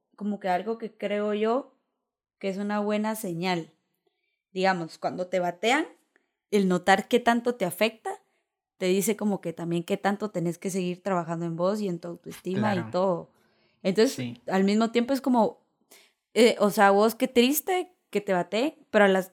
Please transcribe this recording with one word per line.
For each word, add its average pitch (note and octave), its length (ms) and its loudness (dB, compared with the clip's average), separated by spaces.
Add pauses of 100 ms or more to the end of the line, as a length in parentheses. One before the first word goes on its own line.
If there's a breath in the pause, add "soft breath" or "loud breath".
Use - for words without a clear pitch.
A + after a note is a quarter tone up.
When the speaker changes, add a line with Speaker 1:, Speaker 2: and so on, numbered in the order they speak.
(160)
Speaker 1:
como G3+ 240 -6
que F#3+ 100 -4
algo F#3+ 280 -2
que A3+ 200 -12
creo G#3 360 -4
yo A3 420 -2 (640)
que G3 100 -6
es F#3+ 80 -6
una G#3 220 -4
buena G#3+ 360 -2
señal. F3 560 -4 (800)
Digamos, F#3 460 -2
cuando F3+ 300 -6
te F#3 120 -2
batean, G#3+ 460 0 (640)
el G3+ 180 2
notar F#3 400 2
qué A#3+ 120 2
tanto A#3+ 360 0
te G3 100 -4
afecta, G#3+ 440 -4 (680)
te F#3+ 100 -4
dice G3 280 2
como G#3 260 -2
que E3+ 120 -8
también E3+ 300 -4
qué G3 120 -4
tanto G3+ 360 -4
tenés E3+ 260 -4
que F#3+ 140 -8
seguir F3+ 320 -4
trabajando E3+ 420 -4
en E3 100 -6
vos F#3+ 260 -2
y G3+ 60 -4
en F3 120 -4
tu F3 100 -12
autoestima F3+ 500 -8 (140)
Speaker 2:
Claro. F3+ 140 -4
Speaker 1:
y A2+ 40 -16
todo. F3+ 400 -2 (520)
Entonces, G#3+ 320 2
Speaker 2:
Sí. B3 320 -8
Speaker 1:
al F#3+ 160 0
mismo A3 280 2
tiempo A#3+ 220 0
es C4+ 80 0
como, A#3+ 400 0 (720 soft breath)
eh, A3 260 6
o G3+ 120 2
sea, G3 200 6
vos G#3+ 240 4
qué B3+ 120 0
triste D4 680 2 (160)
que G3+ 120 -4
te G3+ 120 -2
bateen, G3+ 420 -2 (140)
pero G#3 160 4
a - 20 8
la, F#3+ 260 0